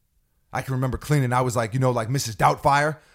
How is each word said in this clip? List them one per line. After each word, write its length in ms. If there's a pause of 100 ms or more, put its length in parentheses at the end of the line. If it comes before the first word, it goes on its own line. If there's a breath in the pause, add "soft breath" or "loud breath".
(520)
I 100
can 120
remember 240
cleaning. 340
I 100
was 140
like, 160
you 80
know, 120
like 180
Missus 260
Doubtfire, 600 (180 soft breath)